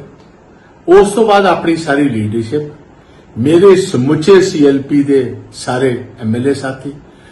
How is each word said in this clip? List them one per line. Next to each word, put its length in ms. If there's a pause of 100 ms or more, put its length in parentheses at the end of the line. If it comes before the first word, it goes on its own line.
(880)
ਉਸ 220
ਤੋਂ 160
ਬਾਅਦ 200
ਆਪਣੀ 300
ਸਾਰੀ 320
ਲੀਡਰਸ਼ਿਪ, 540 (760)
ਮੇਰੇ 380
ਸਮੁੱਚੇ 640
ਸੀ 260
ਐਲ 160
ਪੀ 200
ਦੇ 340 (160)
ਸਾਰੇ 520 (180)
ਐਮ 140
ਐਲ 120
ਏ 60
ਸਾਥੀ 380 (400)